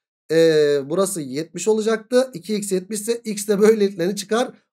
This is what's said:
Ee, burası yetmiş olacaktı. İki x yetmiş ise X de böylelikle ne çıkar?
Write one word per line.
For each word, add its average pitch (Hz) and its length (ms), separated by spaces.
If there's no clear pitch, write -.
Ee, 151 540
burası 180 360
yetmiş 151 480
olacaktı. 220 680
İki 170 200
x 202 180
yetmiş 190 280
ise 233 240
X 208 240
de 202 120
böylelikle 202 480
ne 208 80
çıkar? 220 360